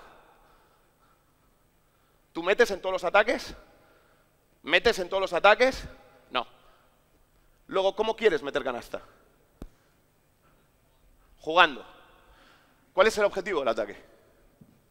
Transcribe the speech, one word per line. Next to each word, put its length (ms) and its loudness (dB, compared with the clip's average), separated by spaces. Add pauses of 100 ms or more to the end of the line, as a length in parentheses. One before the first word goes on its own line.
(2250)
¿Tú 100 -8
metes 300 2
en 80 -6
todos 140 -4
los 100 -6
ataques? 500 0 (1080)
¿Metes 360 2
en 100 -8
todos 100 -2
los 140 -4
ataques? 500 4 (460)
No. 180 -6 (1200)
Luego, 260 -2
¿cómo 220 -4
quieres 260 2
meter 220 -6
canasta? 380 -8 (2500)
Jugando. 440 2 (1080)
¿Cuál 140 4
es 100 0
el 80 2
objetivo 340 -4
del 80 -4
ataque? 340 -4 (880)